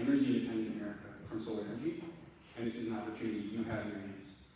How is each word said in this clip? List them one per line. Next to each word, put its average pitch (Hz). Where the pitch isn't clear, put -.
energy-independent 117
America 104
from 110
solar 110
energy, 143
and 117
this 113
is 117
an 110
opportunity 107
you 113
have 107
in 104
your 101
hands. 98